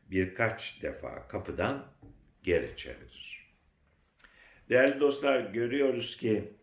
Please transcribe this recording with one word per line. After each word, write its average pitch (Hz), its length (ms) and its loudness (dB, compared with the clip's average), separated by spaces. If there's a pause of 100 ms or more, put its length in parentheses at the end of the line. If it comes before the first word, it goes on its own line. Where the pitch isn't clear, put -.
(120)
birkaç 95 720 -2
defa 62 440 -10
kapıdan 101 580 -4 (580)
geri 85 320 0
çevirir. - 760 -16 (1160)
Değerli 139 300 6
dostlar, 139 400 4
görüyoruz 120 760 0
ki 107 460 0